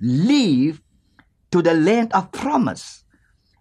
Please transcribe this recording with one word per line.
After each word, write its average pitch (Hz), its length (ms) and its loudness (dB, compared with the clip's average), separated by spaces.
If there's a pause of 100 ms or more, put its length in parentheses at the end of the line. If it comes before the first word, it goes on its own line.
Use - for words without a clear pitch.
leave 151 800 0 (720)
to 180 100 2
the 165 120 2
land 214 400 2
of 185 180 -2
promise." 254 720 -6 (580)